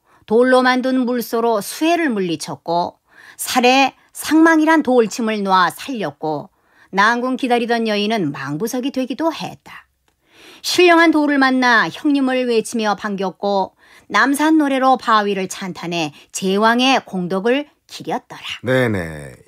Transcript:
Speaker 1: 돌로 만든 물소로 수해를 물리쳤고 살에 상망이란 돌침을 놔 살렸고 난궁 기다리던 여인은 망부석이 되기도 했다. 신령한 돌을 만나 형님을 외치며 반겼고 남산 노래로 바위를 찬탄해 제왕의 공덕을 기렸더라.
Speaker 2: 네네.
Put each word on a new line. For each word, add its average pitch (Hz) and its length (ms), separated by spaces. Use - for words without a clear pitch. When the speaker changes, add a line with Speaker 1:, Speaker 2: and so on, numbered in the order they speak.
Speaker 1:
돌로 254 360
만든 254 380
물소로 233 600
수해를 330 480
물리쳤고 170 920
살에 262 600
상망이란 320 720
돌침을 220 580
놔 185 280
살렸고 156 800
난궁 240 460
기다리던 233 500
여인은 208 420
망부석이 160 600
되기도 262 400
했다. - 560
신령한 339 480
돌을 294 280
만나 247 500
형님을 262 580
외치며 220 480
반겼고 196 800
남산 277 500
노래로 262 400
바위를 202 500
찬탄해 170 640
제왕의 226 720
공덕을 190 600
기렸더라. - 540
Speaker 2:
네네. 92 680